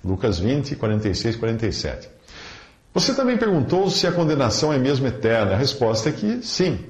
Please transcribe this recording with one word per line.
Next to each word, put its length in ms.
Lucas 340
vinte, 380
quarenta 320
e 60
seis, 200
quarenta 320
e 60
sete. 360
Você 220
também 240
perguntou 520
se 160
a 60
condenação 600
é 60
mesmo 280
eterna. 460
A 40
resposta 540
é 20
que 300
sim 360